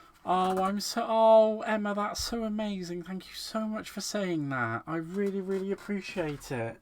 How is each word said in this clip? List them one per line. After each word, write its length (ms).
Oh, 380
I'm 180
so, 280
oh, 520
Emma, 340
that's 260
so 240
amazing. 600
Thank 240
you 80
so 240
much 300
for 100
saying 480
that. 380
I 100
really, 440
really 300
appreciate 800
it. 320